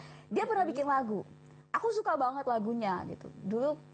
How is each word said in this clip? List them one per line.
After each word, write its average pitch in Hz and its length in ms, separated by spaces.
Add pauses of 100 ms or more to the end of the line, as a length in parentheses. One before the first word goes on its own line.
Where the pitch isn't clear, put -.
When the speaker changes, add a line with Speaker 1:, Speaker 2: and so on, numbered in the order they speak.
(320)
Speaker 1:
Dia - 160
pernah 403 160
Speaker 2:
Mm-hmm. 311 80
Speaker 1:
bikin 277 160
lagu. 233 320 (540)
Aku 440 160
suka 403 240
banget 269 320
lagunya 220 640
gitu. - 160 (180)
Dulu 240 300 (200)